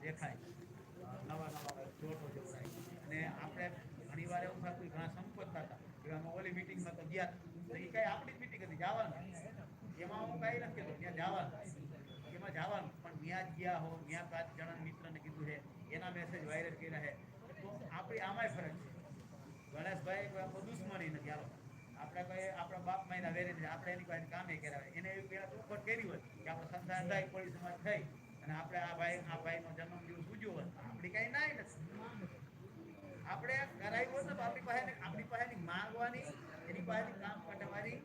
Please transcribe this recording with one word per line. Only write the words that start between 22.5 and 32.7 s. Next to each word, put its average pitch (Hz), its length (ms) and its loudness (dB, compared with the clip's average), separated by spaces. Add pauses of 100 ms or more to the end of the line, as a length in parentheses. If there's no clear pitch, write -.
બાપ 185 320 2
માયના 180 200 2
વેરે 175 240 4
નથી, 160 120 0
આપણે 165 260 0
એની 180 120 0
પાસે 165 220 0
કામે 170 300 0
કરાવે. 143 340 -2
એને 175 200 -2
એવી 190 180 -2
પહેલા 190 180 -2
ચોખવટ - 400 -4
કરી 226 220 4
હોય 151 100 0
કે - 320 -6
આપણો 160 220 -2
સંતાન 180 380 2
થાય, 190 180 8
કોળી 185 220 -2
સમાજ 175 240 -2 (100)
થઈ, 151 200 6 (400)
અને 151 100 0
આપણે 165 240 0
આ 170 200 2
ભાઈ, 170 340 4
આ 160 60 2
ભાઈનો 165 340 0
જન્મદિવસ 170 480 -4
ઉજવ્યો 208 320 -2
હોય, 165 120 0
તો 175 160 -4
આપણી - 300 -4
કાંઈ 220 200 6
નાય 294 240 6
નથી. 175 360 -4 (1400)